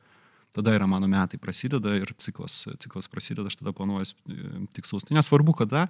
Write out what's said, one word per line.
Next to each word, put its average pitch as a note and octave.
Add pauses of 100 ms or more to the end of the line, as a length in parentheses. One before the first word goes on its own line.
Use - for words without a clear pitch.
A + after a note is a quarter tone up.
(520)
tada G#2+
yra G2
mano F#2+
metai F#2+
prasideda G#2
ir G2
ciklas, - (120)
ciklas -
prasideda, -
aš -
tada G2+
planuojuos, G2 (140)
e, -
tikslus. -
Tai D3
nesvarbu D3
kada, C3+